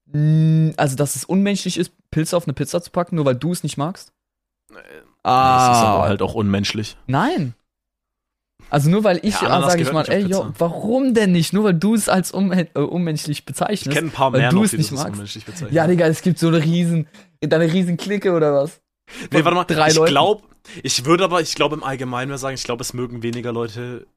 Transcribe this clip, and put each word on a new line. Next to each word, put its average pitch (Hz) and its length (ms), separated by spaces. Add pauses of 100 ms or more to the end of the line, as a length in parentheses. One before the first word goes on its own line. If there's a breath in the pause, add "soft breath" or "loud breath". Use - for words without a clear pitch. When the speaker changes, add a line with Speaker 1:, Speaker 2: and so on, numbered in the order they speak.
Speaker 1:
mm, 156 720
also 135 180
dass 143 180
es 131 120
unmenschlich 190 500
ist, 165 160 (180)
Pilze 160 280
auf 165 80
eine 139 80
Pizza 170 280
zu - 80
packen, 175 260
nur 151 100
weil 131 100
du 151 160
es 180 100
nicht 147 140
magst? 151 360 (600)
Speaker 2:
Äh, - 40 (500)
Speaker 1:
Ah. 131 440
Speaker 2:
das 120 80
ist 113 60
aber 104 180
halt 98 180
auch 98 140
unmenschlich. 104 720
Speaker 1:
Nein. 156 480 (1120)
Also 147 220
nur 208 140
weil 185 180
ich, 202 180
Speaker 2:
Ja, 98 80
Speaker 1:
ah, - 80
Speaker 2:
Ananas - 160
Speaker 1:
sag 175 80
ich 131 80
Speaker 2:
gehört 143 60
Speaker 1:
mal, 156 80
Speaker 2:
nicht - 80
auf - 60
Speaker 1:
ey, 202 140
yo, 190 200
Speaker 2:
Pizza. - 100
Speaker 1:
warum 226 540
denn 208 180
nicht? 170 220
Nur 214 100
weil 202 80
du 190 220
es 214 160
als 185 200
unmen-, 185 440
äh, - 60
unmenschlich 156 640
bezeichnest, - 400
Speaker 2:
Ich 135 80
kenn 156 140
ein - 20
paar 135 240
Speaker 1:
weil 131 80
Speaker 2:
mehr 123 80
Speaker 1:
du 165 60
Speaker 2:
noch, 208 80
Speaker 1:
es 202 80
Speaker 2:
die - 40
Speaker 1:
nicht - 160
Speaker 2:
das 131 60
als 147 60
Speaker 1:
magst. 104 100
Speaker 2:
unmenschlich 101 320
bezeichnen. 107 280
Speaker 1:
Ja, 160 120
Digga, 175 220
es 160 120
gibt 180 180
so 165 100
eine 165 140
riesen, 170 440 (360 loud breath)
eine 160 300
riesen 175 240
Clique 196 380
oder 156 180
was? 143 300 (480 loud breath)
Speaker 2:
Nee, 143 80
Speaker 1:
Von 156 80
Speaker 2:
warte 175 100
mal, 180 80
Speaker 1:
drei 156 240
Speaker 2:
ich 156 60
Speaker 1:
Leuten. 160 160
Speaker 2:
glaub, 175 320 (400 loud breath)
ich 127 240
würde 180 180
aber, 175 160
ich - 140
glaub 147 180
im 151 100
Allgemeinen 127 480
mal 139 60
sagen, 135 200
ich - 80
glaub, 120 180
es - 100
mögen 123 300
weniger 120 280
Leute 117 560 (100)